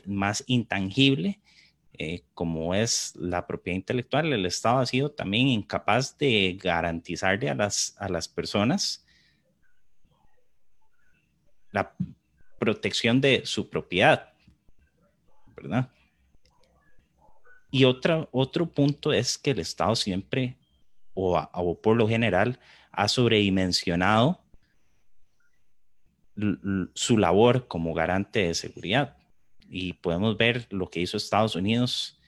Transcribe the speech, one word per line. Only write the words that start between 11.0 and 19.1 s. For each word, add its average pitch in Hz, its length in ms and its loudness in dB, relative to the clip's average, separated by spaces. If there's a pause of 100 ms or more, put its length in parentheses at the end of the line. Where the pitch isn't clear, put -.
la - 240 -4 (640)
protección 113 640 0
de 135 240 2
su - 240 -6
propiedad, 95 640 2 (1200)
¿verdad? 123 360 -4 (1800)
Y 131 140 4
otra, 143 480 2
otro 147 400 -2
punto 143 420 0